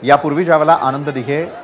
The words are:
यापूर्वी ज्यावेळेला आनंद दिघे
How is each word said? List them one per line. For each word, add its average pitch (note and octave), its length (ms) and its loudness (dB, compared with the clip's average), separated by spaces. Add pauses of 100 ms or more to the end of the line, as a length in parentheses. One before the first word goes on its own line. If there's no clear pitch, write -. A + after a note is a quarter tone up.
यापूर्वी C#3+ 420 2
ज्यावेळेला D#3+ 380 4
आनंद C#3 280 -2
दिघे C#3 360 -4 (180)